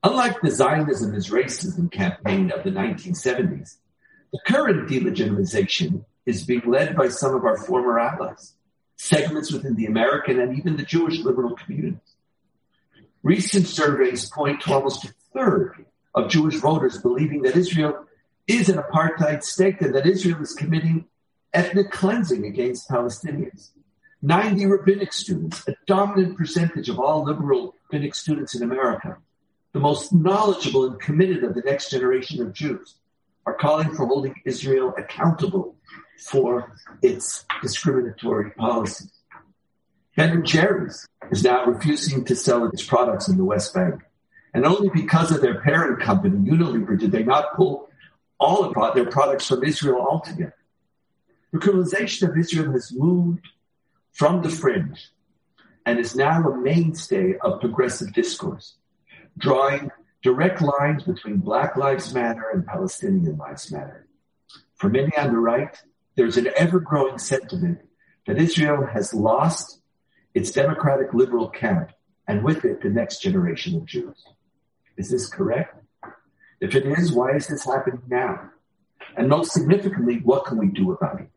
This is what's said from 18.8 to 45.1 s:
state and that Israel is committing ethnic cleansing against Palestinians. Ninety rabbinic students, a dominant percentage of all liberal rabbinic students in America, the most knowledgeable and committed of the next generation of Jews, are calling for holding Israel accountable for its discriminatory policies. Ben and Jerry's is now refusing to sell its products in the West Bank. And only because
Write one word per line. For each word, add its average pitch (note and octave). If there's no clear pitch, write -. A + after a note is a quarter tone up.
state F#3
and C3+
that C3+
Israel F3
is C#3+
committing D#3+
ethnic F#3+
cleansing F3+
against B2
Palestinians. C#3+
Ninety G3
rabbinic G3
students, E3
a G3+
dominant G3
percentage E3+
of F3
all D3
liberal C#3
rabbinic C#3+
students -
in A#2+
America, B2+
the C#3
most D3
knowledgeable F3+
and B2+
committed D#3
of A#2
the A#2+
next C#3
generation C3
of G#2
Jews, -
are G2
calling D3+
for B2+
holding C3+
Israel C3
accountable -
for B2
its -
discriminatory A#2
policies. A2+
Ben D#3+
and E3
Jerry's D#3
is G2+
now -
refusing C#3
to B2
sell A#2+
its -
products A2+
in F#3
the F#3+
West G2+
Bank. F3+
And B2
only G3
because E3